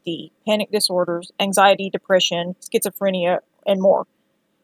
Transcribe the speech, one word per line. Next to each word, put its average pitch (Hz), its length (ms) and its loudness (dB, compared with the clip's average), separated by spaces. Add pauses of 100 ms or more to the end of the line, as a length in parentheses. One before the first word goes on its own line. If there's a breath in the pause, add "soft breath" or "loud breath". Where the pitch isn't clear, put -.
D, 160 280 -10 (120)
panic 214 280 -2
disorders, 180 680 -2
anxiety, 196 500 2
depression, 180 720 -2
schizophrenia, 185 800 -2 (260)
and 196 160 0
more. 190 260 2 (580)